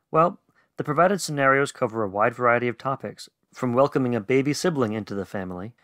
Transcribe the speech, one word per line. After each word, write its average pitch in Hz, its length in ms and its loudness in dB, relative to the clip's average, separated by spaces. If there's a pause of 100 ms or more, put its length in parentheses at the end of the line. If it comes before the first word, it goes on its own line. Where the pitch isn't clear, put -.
(100)
Well, 170 280 2 (380)
the - 80 -8
provided 170 380 2
scenarios 139 500 2
cover 113 320 -4
a 101 40 -4
wide 104 260 2
variety 120 340 2
of 113 80 -6
topics, - 540 -8 (240)
from 127 180 -2
welcoming 127 420 2
a 113 60 0
baby 131 320 0
sibling 135 400 -2
into 107 220 -6
the 98 100 -6
family 92 480 -10 (120)